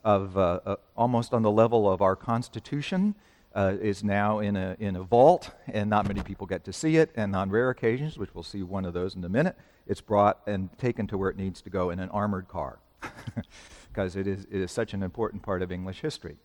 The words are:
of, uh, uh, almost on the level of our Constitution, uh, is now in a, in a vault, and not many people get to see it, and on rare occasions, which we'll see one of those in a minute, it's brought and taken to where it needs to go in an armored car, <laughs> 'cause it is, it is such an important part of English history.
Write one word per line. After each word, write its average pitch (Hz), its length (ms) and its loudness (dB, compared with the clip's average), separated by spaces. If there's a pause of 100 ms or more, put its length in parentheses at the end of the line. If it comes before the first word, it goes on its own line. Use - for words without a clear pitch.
of, 98 320 2
uh, 90 280 2
uh, 98 120 -4 (200)
almost 120 380 0
on 117 80 2
the 107 80 4
level 110 400 6
of 92 100 2
our 95 140 4
Constitution, 143 1000 -2 (360)
uh, 98 280 2
is 104 240 -2
now 104 340 2
in 104 160 0
a, 92 240 -2
in 101 160 -4
a 92 80 -4
vault, 127 480 6 (160)
and 104 240 -2
not 104 160 2
many 101 160 -2
people 98 240 -8
get 90 200 -4
to 95 60 -10
see 160 260 2
it, 156 180 4
and 104 180 -2
on 95 160 0
rare 120 200 2
occasions, 127 460 -2
which 101 160 -8
we'll 85 120 -12
see 101 180 -10
one 95 220 -6
of 87 100 -6
those 90 220 -4
in 90 80 -8
a 85 40 -8
minute, 143 280 0 (320)
it's 101 120 -4
brought 101 460 4
and 95 220 -4 (100)
taken 117 300 -2
to 101 100 -4
where 95 120 0
it - 60 -10
needs 95 260 -6
to 95 80 -16
go 92 200 -2
in 87 80 -6
an 92 120 -6
armored 101 360 -2
car, 73 320 -8 (240)
<laughs> - 920 -14
'cause 95 220 -2
it 98 140 -2
is, 98 160 -4
it 98 160 -6
is 90 100 -4
such 113 240 -4
an 98 80 -4
important 104 400 -4
part 92 200 -4
of 90 100 -6
English 92 280 -8
history. 85 440 -10